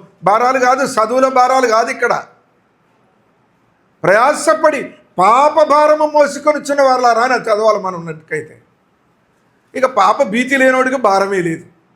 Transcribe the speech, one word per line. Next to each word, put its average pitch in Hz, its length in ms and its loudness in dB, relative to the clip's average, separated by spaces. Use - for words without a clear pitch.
భారాలు 240 360 2
కాదు, 254 240 2
చదువులో 247 460 0
భారాలు 254 380 2
కాదు. 226 220 0
ఇక్కడ 240 340 -4
ప్రయాసపడి 277 920 0
పాప 269 460 2
భారము 302 420 2
మోసుకొనిచున్న 285 760 -2
వారలారా 247 400 2
అని 240 220 -2
చదవాలి 214 360 0
మనం 185 200 -8
ఉన్నట్టుకైతే. 156 640 -12
ఇక 254 100 -2
పాప 262 380 0
భీతి 254 340 -2
లేనోడికి 262 380 0
భారమే 196 460 0
లేదు. 165 240 -6